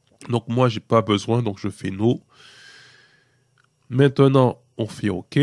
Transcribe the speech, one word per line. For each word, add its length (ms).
Donc, 200
moi, 200
j'ai 120
pas 200
besoin, 400
donc 200
je 80
fais 240
No. 300
Maintenant, 720
on 80
fait 240
OK. 320